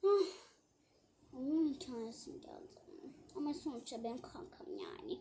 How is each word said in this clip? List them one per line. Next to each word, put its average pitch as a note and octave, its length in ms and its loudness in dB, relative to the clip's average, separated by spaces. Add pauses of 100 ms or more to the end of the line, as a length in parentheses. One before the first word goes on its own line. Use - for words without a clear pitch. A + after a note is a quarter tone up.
Ah, G4 220 8 (1080)
onun D4+ 300 4
hikayesini A#3 760 -4
geldi. - 340 -14 (640)
Ama D4 180 2
sonuçta A#3 500 -4
benim A#3+ 180 -2
kankam - 440 -12 (100)
yani. G#2 440 -4